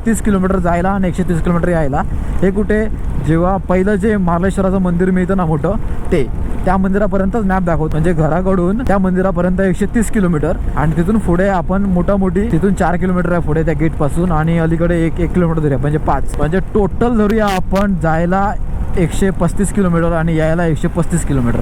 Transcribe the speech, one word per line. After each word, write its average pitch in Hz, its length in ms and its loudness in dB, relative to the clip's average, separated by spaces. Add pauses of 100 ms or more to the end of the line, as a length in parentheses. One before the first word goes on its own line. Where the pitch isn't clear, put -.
तीस 226 160 0
किलोमीटर 190 380 0
जायला 175 300 0
आणि 196 180 0
एकशे 180 160 -2
तीस 165 200 0
किलोमीटर 175 260 0
यायला. 160 320 0 (400)
हे 185 100 2
कुठे, 214 340 0 (420)
जेव्हा 175 300 2 (120)
पहिलं 190 260 2
जे 208 220 0
मार्लेश्वराचं 190 640 0
मंदिर 180 300 0
मिळतं 185 260 0
ना 180 80 0
मोठं, 160 300 0 (360)
ते 170 120 2 (420)
त्या 185 120 2
मंदिरापर्यंतच 196 680 0
मॅप 190 180 0
दाखवतो, 160 280 0
म्हणजे 156 220 0
घराकडून 180 760 0
त्या 190 100 2
मंदिरापर्यंत 185 640 0
एकशे 190 240 0 (100)
तीस 214 160 -2
किलोमीटर 165 460 0 (180)
आणि 151 220 0
तिथून 175 200 0
पुढे 185 300 0
आपण 190 380 0
मोठामोठी 190 680 0
तिथून 185 220 0
चार 175 220 0
किलोमीटर 175 360 0
आहे 175 160 0
पुढे 156 160 0
त्या 156 160 0
गेटपासून 160 520 0
आणि 160 280 0
अलीकडे 165 460 0
एक, 160 140 -2
एक 165 140 0
किलोमीटर 165 260 0
धरूया 143 180 0
म्हणजे 147 200 0
पाच, - 400 0
म्हणजे 151 220 0 (140)
टोटल 226 440 0
धरूया 214 380 2
आपण 190 460 0
जायला 175 500 0 (460)
एकशे 190 340 2
पस्तीस 175 420 0
किलोमीटर 170 380 2
आणि 165 260 0
यायला 160 280 2
एकशे 165 220 0
पस्तीस 165 380 0
किलोमीटर, 120 360 0